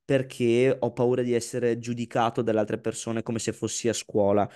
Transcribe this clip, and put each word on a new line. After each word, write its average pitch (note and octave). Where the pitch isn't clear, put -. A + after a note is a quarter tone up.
perché B2+
ho A#2
paura B2+
di A#2+
essere A#2
giudicato A#2+
dalle A2
altre A2
persone A2+
come A2+
se A2
fossi -
a G#2+
scuola G2+